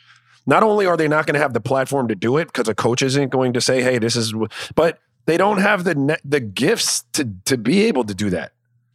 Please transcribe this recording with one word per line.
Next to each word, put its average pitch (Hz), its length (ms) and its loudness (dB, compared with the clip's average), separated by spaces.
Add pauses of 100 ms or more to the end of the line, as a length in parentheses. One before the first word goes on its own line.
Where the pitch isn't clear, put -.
(460)
Not 147 180 4
only 208 220 2
are 170 120 2
they 156 100 0
not 151 180 2
gonna 147 140 0
have 143 140 0
the 120 80 -2
platform 135 480 -2
to 107 60 0
do 117 220 0
it - 140 -4
'cause 113 160 -2
a 107 80 -2
coach 123 260 0
isn't 135 280 0
going 131 240 0
to 123 80 0
say, 127 200 0
"Hey, 127 160 2
this 113 200 0
is," 110 140 -2
w-, 110 180 -4 (260)
but 160 240 2 (260)
they 160 120 2
don't 196 220 2
have 196 260 2
the 175 100 0
ne-, 143 300 0
the 139 160 0
gifts 120 640 -2 (100)
to, 135 160 -2 (160)
to 131 120 0
be 143 280 2
able 143 180 0
to 104 100 -6
do 101 180 -2
that. 82 200 -6 (440)